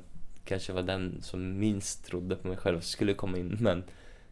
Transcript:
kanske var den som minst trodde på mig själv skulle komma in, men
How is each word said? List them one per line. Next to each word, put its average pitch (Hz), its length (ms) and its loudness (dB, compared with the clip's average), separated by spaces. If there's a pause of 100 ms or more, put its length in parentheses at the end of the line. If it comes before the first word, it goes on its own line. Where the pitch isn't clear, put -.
(440)
kanske 95 300 -2
var 92 100 2
den 92 380 0
som 92 380 -2
minst 101 460 2
trodde 90 300 -2
på - 120 -4
mig 92 100 -2
själv 87 240 2
skulle 101 320 2
komma 95 240 0
in, 90 220 -2
men 95 240 4 (480)